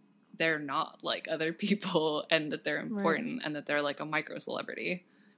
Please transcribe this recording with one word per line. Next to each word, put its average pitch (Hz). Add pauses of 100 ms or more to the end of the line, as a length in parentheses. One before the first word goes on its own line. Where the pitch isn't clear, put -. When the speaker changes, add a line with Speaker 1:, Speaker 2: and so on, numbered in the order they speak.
(380)
Speaker 1:
they're 160
not 147
like -
other 160
<laughs> 170
people 175
and 156
that 160
they're 151
Speaker 2:
Right. 151
Speaker 1:
important 170
and 151
that 143
they're, 147
like, 143
a 151
micro 151
celebrity - (340)